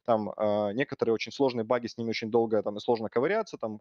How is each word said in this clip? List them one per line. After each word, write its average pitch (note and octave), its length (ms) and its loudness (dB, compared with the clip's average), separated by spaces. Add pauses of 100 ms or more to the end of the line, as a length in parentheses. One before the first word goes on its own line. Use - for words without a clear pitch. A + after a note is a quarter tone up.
там, G#2+ 240 2
э, G#2 440 0
некоторые A#2+ 400 0
очень G#2+ 180 -4
сложные B2 320 2
баги, A#2+ 240 0
с - 100 -10
ними A2+ 120 -4
очень A2 200 -4
долго A2+ 320 4
там G#2 160 -6
и - 20 -8
сложно A2+ 300 0
ковыряться, F3+ 480 -2
там G#2+ 220 -8